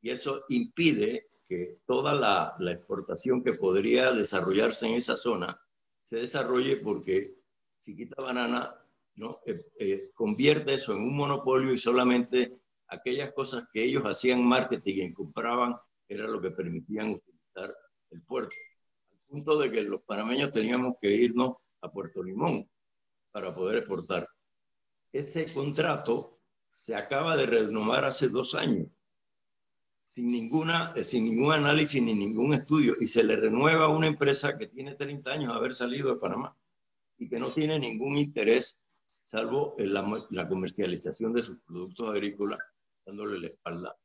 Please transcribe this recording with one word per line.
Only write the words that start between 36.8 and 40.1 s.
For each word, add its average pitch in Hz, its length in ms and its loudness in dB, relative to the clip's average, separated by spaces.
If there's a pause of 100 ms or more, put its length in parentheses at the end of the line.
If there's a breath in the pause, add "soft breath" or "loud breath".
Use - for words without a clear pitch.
y 117 100 -10
que 120 100 -4
no 127 140 -4
tiene 156 260 0
ningún 127 380 -2
interés, 123 600 2 (260)
salvo 120 720 -4
en 98 140 0
la, 101 380 -2